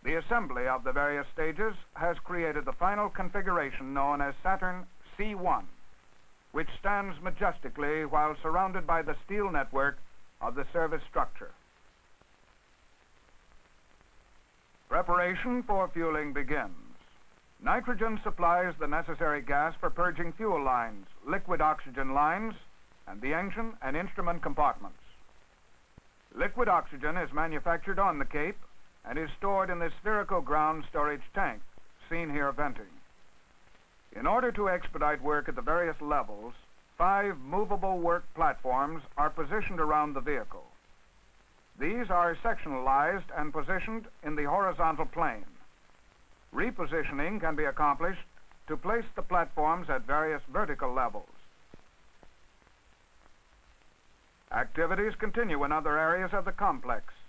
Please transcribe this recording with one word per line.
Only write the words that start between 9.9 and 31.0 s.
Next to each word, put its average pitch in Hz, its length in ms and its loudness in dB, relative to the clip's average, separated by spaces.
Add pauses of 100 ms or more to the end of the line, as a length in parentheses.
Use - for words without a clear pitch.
of 117 140 -2
the 139 180 0
service 160 360 0
structure. - 420 -2 (3500)
Preparation 180 760 2
for 196 260 2
fueling 156 440 -2
begins. 131 420 0 (880)
Nitrogen 226 640 2
supplies 175 560 2
the 160 60 0
necessary 151 560 0
gas 143 360 0
for 170 120 0
purging 175 420 0
fuel 190 320 0
lines, 117 420 0 (200)
liquid 170 340 0
oxygen 139 540 2
lines, 175 400 2 (520)
and 98 140 -10
the 135 140 0
engine 202 480 -2
and 131 160 0
instrument 175 440 -2
compartments. 139 540 2 (1400)
Liquid 208 340 2
oxygen 156 500 2
is 160 160 -2
manufactured 165 640 0
on 185 200 4
the 139 60 2
Cape 151 320 -2 (480)
and 120 140 -6
is 160 100 -4 (100)
stored 196 320 2
in 180 80 -2
the 165 220 0
spherical 202 400 2
ground 151 480 2
storage 147 340 0 (120)